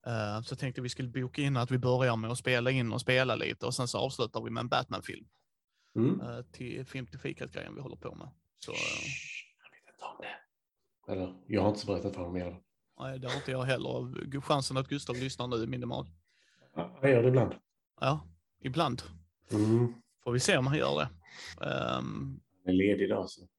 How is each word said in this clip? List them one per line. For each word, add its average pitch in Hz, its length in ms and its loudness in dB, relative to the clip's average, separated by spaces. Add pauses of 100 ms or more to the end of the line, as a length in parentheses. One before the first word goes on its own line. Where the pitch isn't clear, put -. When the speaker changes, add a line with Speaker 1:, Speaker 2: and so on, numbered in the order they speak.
Speaker 1:
Eh, 110 360 -2
så 127 140 -8
tänkte 131 260 -6
vi 123 60 -4
skulle 127 200 -6
boka 123 340 -4
in 139 140 2
att 123 140 0
vi 127 80 2
börjar 123 380 4
med 110 140 -2
att 123 80 -4
spela 123 320 2
in 123 220 2
och 117 80 -2
spela 127 360 4
lite - 300 -2
och - 80 -2
sen 123 140 -2
så - 100 -2
avslutar 117 440 -2
vi 113 80 -6
med 117 100 -4
en 120 80 -4
Batman-film. 123 580 -2 (720)
Speaker 2:
Mm. 139 220 4
Speaker 1:
Eh, 120 220 -8 (100)
till 127 340 -10
film 131 200 -10
till 135 120 -16
fikat-grejen - 560 -10
vi - 60 -12
håller - 160 -10
på - 180 -12
med. - 140 -14 (360)
Så, - 80 -10
eh. - 40 -6
Speaker 2:
Shh, - 680 -6 (180)
jag - 80 -20
vet - 240 -20
inte - 100 -18
om - 160 -12
det. - 920 -14
Eller, 92 220 -6 (120)
jag 98 160 4
har 101 60 6
inte 104 120 0
så - 60 -8
berättat 98 280 -2
för 95 60 -8
honom 87 140 -6
mer. 90 220 -4 (440)
Speaker 1:
Nej, 131 180 -8
det 127 100 -8
har 127 80 -2
inte 135 140 -6
jag 131 120 -2
heller. 127 760 -2
Chansen 135 360 2
att 131 120 -2
Gustav 139 280 -4
lyssnar 127 300 -4
nu 123 160 -2
är 117 40 -2
minimal. 127 400 -4 (680)
Speaker 2:
Ja, - 260 -6
han 139 80 6
gör 120 120 8
det 123 60 8
ibland. 123 260 6 (460)
Speaker 1:
Ja, 143 280 0 (360)
ibland. 135 380 0 (500)
Speaker 2:
Mm. 113 420 4 (300)
Speaker 1:
Får 123 80 -2
vi 123 80 2
se 185 160 6
om 131 100 4
han 139 120 4
gör 143 200 2
det. - 100 0 (580)
Ehm. 64 760 -2 (240)
Speaker 2:
Han - 20 -2
är 92 60 2
ledig 98 320 4
idag, 98 260 0
så. 92 160 -18 (120)